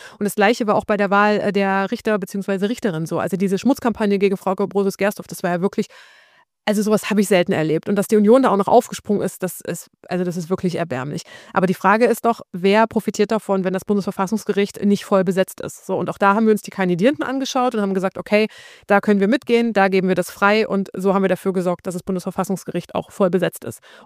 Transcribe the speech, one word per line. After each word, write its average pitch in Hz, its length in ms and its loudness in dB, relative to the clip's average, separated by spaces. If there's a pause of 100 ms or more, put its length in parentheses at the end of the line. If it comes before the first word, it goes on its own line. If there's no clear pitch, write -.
(200)
Und 208 60 -2
das 196 100 -4
Gleiche 214 320 2
war 208 80 2
auch 202 100 0
bei 214 120 0
der 202 120 0
Wahl, 208 300 2
äh, 196 140 -2
der 196 380 0
Richter 214 280 -2
beziehungsweise 196 500 -4
Richterin 170 360 -4
so. 160 140 -4
Also 170 180 -2
diese 190 200 0
Schmutzkampagne 214 640 0
gegen 196 160 2
Frau 185 180 -2
Boris 196 440 -2
Gersdorf, 196 300 -2
das - 140 -12
war 180 100 -2
ja 180 100 -2
wirklich, 175 260 -2 (800)
also 208 140 0
sowas 214 300 0
habe 208 100 2
ich 196 60 2
selten 180 240 2
erlebt. 156 360 -2
Und 202 80 0
dass 190 120 -2
die 220 80 2
Union 214 260 6
da 262 80 2
auch 196 80 2
noch 196 100 0
aufgesprungen 202 540 0
ist, - 220 -6
das - 180 -8
ist, - 260 -10 (220)
also 185 140 -2
das 180 120 -4
ist 170 140 -8
wirklich 185 280 -2
erbärmlich. 151 440 -6 (320)
Aber 185 140 2
die 185 80 0
Frage 220 300 2
ist 240 200 0
doch, 233 160 0 (120)
wer 196 340 2
profitiert 208 420 -2
davon, 196 340 -2
wenn 185 100 -2
das 190 120 -6
Bundesverfassungsgericht 202 1000 -2
nicht 202 220 2
voll 190 180 2
besetzt 185 380 -2
ist? - 240 -12
So, 190 100 -4
und 170 140 -2
auch 170 80 -6
da 196 160 4
haben 220 140 2
wir 220 40 6
uns 208 120 0
die - 80 -14
Kandidierenden 196 520 0
angeschaut 254 520 -2
und 214 60 0
haben 196 120 0
gesagt, 185 240 -2
„Okay, 208 300 0 (400)
da 202 120 4
können 208 200 2
wir 196 80 2
mitgehen, 233 460 2
da 196 160 4
geben 185 180 2
wir 185 80 2
das 180 160 -4
frei.“ 208 360 2
Und 196 280 -2
so 190 180 0
haben 196 80 2
wir 190 80 2
dafür 185 240 -2
gesorgt, 180 320 -2
dass 180 80 -6
das 175 80 -8
Bundesverfassungsgericht 185 920 -6
auch - 160 -6
voll 190 180 0
besetzt 175 340 -2
ist. - 140 -10 (280)